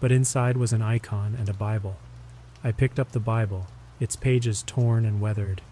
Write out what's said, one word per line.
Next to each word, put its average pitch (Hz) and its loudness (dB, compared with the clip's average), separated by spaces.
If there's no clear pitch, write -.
but 123 4
inside 127 2
was 120 2
an 110 4
icon 110 0
and 107 -2
a 104 0
Bible. 101 -2
I 117 0
picked 127 0
up 131 -2
the 120 -2
Bible, 107 -2
its - -4
pages 120 2
torn 117 2
and 104 0
weathered 101 -2